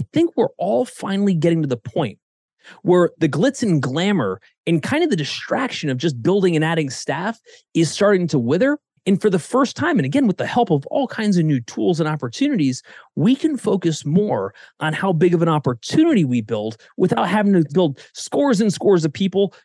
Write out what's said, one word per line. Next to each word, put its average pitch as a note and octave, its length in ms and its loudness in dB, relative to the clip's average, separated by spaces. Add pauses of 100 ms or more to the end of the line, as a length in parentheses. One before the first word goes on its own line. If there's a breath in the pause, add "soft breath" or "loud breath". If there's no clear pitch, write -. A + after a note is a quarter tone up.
(120)
think E4+ 240 2
we're - 120 2 (100)
all A#3 260 -2
finally G3 500 -2
getting E3 280 2
to D3 60 -2
the B2+ 80 -4
point A#2+ 420 -6 (640 loud breath)
where F3+ 360 4
the - 100 2
glitz E3+ 340 0
and E3+ 200 2
glamour C#3 580 -2 (260 soft breath)
and E3 160 0
kind D4+ 200 0
of E4 80 0
the G#3+ 60 -2
distraction E3 760 -6
of B2+ 80 -2
just C3 240 -4
building F#3 320 2
and D#3 100 0
adding D#3+ 260 -2
staff E3+ 480 -6 (360 soft breath)
is E3 160 2
starting G3 380 2
to D3+ 100 0
wither. F#3 400 0 (260)
And F#3+ 160 0
for G#3+ 100 2
the F3 100 0
first - 340 0
time, D4 240 -2
and C#3 80 0
again, B3 220 0
with F3+ 80 0
the - 100 -4
help - 240 0
of C#3+ 160 0
all C4+ 220 -2
kinds G#3 280 0
of E3+ 80 2
new D3 180 0
tools F#3+ 360 -2
and D#3+ 100 0
opportunities, D3+ 760 -2 (320 loud breath)
we A3 180 4
can D4+ 220 -2
focus F3 500 -2
more D3 480 0 (240 loud breath)
on D#3 140 -4
how F#3+ 200 -2
big F3 220 2
of E3 80 2
an E3 60 2
opportunity E3 760 2
we B2 160 0
build G#2+ 360 -6 (200 soft breath)
without - 320 0
having G3+ 260 2
to E3 100 4 (100)
build E3 240 2 (160 loud breath)
scores C4+ 460 0
and G#3+ 120 2
scores F3+ 320 2
of D3 80 0
people F#3+ 420 -2 (100)